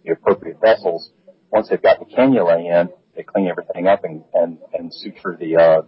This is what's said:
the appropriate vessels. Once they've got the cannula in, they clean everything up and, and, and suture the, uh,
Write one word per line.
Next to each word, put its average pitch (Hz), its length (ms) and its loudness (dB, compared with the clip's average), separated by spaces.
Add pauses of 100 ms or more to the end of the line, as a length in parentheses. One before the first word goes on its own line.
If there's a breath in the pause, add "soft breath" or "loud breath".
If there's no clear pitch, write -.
the 82 80 -4
appropriate 82 480 -4
vessels. 92 520 -2 (380)
Once 107 200 -2
they've - 120 -2
got 95 180 2
the - 60 -20
cannula 107 540 2
in, 87 300 0 (260)
they - 80 -14
clean 98 240 -4
everything 87 400 -6
up 101 160 2
and, 80 200 -10 (100)
and, 85 240 -2 (160)
and 85 200 -10
suture - 460 -12
the, 82 160 -4
uh, 82 320 6